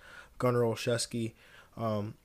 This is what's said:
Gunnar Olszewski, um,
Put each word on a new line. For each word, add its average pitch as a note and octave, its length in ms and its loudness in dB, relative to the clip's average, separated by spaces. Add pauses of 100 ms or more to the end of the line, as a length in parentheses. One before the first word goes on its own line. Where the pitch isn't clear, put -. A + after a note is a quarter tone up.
(400)
Gunnar B2 220 4
Olszewski, A#2 720 0 (440)
um, A2 480 -2